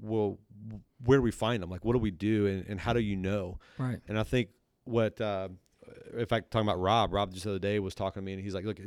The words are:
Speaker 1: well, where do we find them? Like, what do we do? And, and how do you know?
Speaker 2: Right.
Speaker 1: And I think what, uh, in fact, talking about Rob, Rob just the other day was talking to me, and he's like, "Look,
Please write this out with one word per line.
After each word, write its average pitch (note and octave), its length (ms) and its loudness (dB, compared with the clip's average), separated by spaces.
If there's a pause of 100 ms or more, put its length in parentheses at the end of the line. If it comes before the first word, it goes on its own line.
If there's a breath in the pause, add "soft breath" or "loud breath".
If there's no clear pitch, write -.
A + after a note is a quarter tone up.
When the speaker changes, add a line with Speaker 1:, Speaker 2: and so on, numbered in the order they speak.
Speaker 1:
well, G#2+ 360 0 (680)
where B2+ 160 8
do - 20 6
we A#2 100 4
find A2+ 320 0
them? E2+ 60 -6
Like, F2+ 160 -8
what A2+ 80 4
do B2 60 4
we A2 120 0
do? G2+ 360 2
And, F#2+ 200 -2
and G2+ 120 -6
how G2 140 0
do A#2+ 60 2
you G#2 160 -2
know? F#2+ 440 -2 (180 loud breath)
Speaker 2:
Right. B2+ 300 -4
Speaker 1:
And G#2+ 120 -2
I A2 40 0
think B2 260 0 (340)
what, A2+ 380 0
uh, G2 280 -2 (680)
in A#2 80 -2
fact, A2+ 260 0
talking A2 160 2
about F2+ 120 2
Rob, F#2+ 340 4
Rob G2 180 0
just F#2 140 -10
the G#2+ 60 -2
other F#2+ 80 -2
day G2+ 200 0
was F#2+ 160 -4
talking G2 260 -4
to F#2+ 40 -8
me, F#2+ 80 -6
and G2 80 -8
he's G2 140 -6
like, F#2 100 -6
"Look, G#2 220 -6